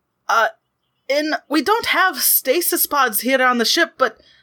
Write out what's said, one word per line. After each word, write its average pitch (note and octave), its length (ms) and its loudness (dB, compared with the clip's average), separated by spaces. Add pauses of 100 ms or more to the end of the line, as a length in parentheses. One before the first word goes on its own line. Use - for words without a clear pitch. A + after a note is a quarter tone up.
(300)
uh, G#3+ 200 2 (600)
in, D4 240 -2 (160)
we D4 140 0
don't A4 240 0
have E4+ 340 0
stasis - 640 0
pods B3+ 360 -2
here C4 200 0
on B3 160 2
the A3+ 80 0
ship, E4 320 0
but - 240 -2 (220)